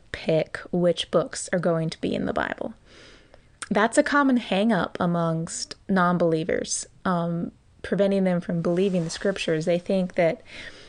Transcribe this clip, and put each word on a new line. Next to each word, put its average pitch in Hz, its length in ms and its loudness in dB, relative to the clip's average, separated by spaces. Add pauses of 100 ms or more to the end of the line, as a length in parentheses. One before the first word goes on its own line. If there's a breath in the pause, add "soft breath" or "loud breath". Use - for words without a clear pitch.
(140)
pick - 440 -2 (140)
which 175 400 0
books - 400 -2
are 180 80 0
going 165 300 0
to - 100 -10
be - 160 -2
in - 120 -2
the - 60 -4
Bible?" - 420 -6 (920 loud breath)
That's 214 280 2
a 294 60 6
common 277 340 4
hang-up 208 640 0
amongst 165 760 -2 (140)
non-believers, 175 960 0 (160)
um, 170 480 -2 (300)
preventing 196 420 2
them 180 160 2
from 175 220 -2
believing 180 420 2
the 165 60 -4
scriptures. 170 560 -2
They 175 140 2
think 185 360 -2
that 170 260 2 (480 loud breath)